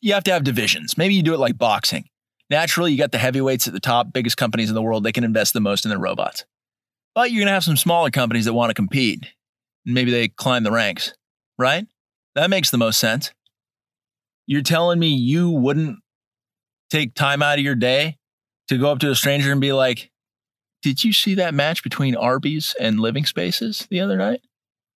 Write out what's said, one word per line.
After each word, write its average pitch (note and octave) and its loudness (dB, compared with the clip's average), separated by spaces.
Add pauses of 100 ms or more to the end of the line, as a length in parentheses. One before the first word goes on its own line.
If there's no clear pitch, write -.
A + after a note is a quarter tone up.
You G#3 2
have G3 0
to F#3 2
have E3+ 2
divisions. A2+ -2
Maybe F#3 2
you F#3 2
do D#3+ 2
it D3+ -2
like B2 0
boxing. G#2+ 0 (400)
Naturally, E3 0
you C#3 2
got C#3+ 2
the B2+ -2
heavyweights B2+ 0
at A2 -6
the F#2+ -4
top, A#2+ 0
biggest A#2 -2
companies A2+ -2
in A2 -2
the A2 -2
world. A2 -2
They A2 -2
can A#2+ -2
invest A2 0
the A#2 0
most G2+ 0
in A2 -2
their G2+ -2
robots. F#2+ -6 (680)
But A#3+ 2
you're A3+ 0
gonna G3+ 2
have F#3 0
some D#3 2
smaller E3+ 2
companies A#2 0
that A2+ 0
wanna A#2 2
compete. G#2+ 0 (600)
And A#2+ -4
maybe B2 0
they A#2+ 0
climb B2 -2
the G#2 0
ranks, G#2+ -2 (440)
right? D3 0 (480)
That D#3+ 2
makes F#3+ 0
the C3 -2
most A2+ 0
sense. A#2 -2 (1120)
You're C#3+ -2
telling E3+ 2
me E3 2
you C#3+ 2
wouldn't C#3+ 0 (920)
take D3+ -2
time C#3+ 0
out D3 2
of C#3 0
your C#3 0
day C3 0 (500)
to C3+ 0
go C#3 2
up C#3 0
to C#3+ 0
a B2+ 2
stranger C#3+ 0
and C#3 2
be C#3 0
like, C3 0 (720)
"Did C#3 0
you A3+ 4
see G3+ 2
that F3 0
match D3+ 2
between C3 -2
Arby's C#3 -2
and A2 0
Living A#2+ -2
Spaces F#3 -4
the F#3 -2
other G3 -2
night? G#3+ -2 (580)